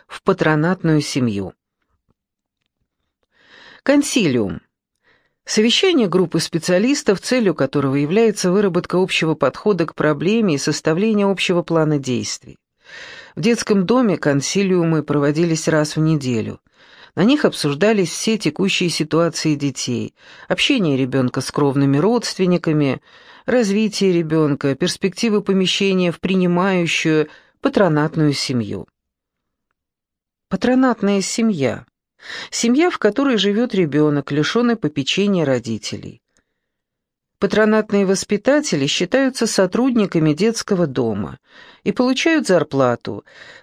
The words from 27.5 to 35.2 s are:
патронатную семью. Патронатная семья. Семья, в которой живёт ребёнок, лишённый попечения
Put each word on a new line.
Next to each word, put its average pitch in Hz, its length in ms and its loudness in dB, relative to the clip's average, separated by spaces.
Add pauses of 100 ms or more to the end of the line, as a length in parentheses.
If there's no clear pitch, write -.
патронатную 156 720 2
семью. 107 560 -4 (1600)
Патронатная 226 720 0
семья. 160 640 -2 (680)
Семья, 277 400 2
в - 80 -10
которой 240 380 2
живёт 202 380 0
ребёнок, 147 580 0
лишённый 226 440 0
попечения 175 680 -2